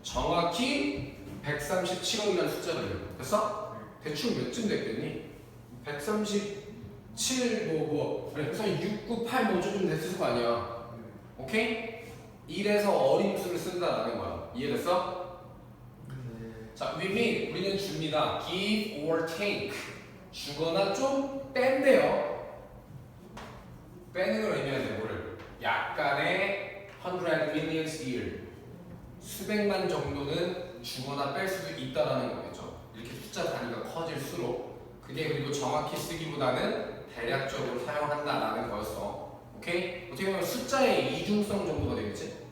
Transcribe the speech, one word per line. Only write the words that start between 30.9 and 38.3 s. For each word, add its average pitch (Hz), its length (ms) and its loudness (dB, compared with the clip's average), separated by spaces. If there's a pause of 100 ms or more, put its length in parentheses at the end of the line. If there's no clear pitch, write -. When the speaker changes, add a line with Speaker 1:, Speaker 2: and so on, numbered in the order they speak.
Speaker 1:
뺄 190 140 0
수도 190 320 -2
있다라는 - 560 2
거겠죠. - 460 -8 (140)
이렇게 113 200 -10
숫자 - 360 -4
단위가 120 320 -2
커질수록. - 920 -4 (260)
그게 156 280 -4
그리고 139 220 0
정확히 151 460 0
쓰기보다는 143 1080 0 (100)
대략적으로 123 680 -2
사용한다라는 147 840 0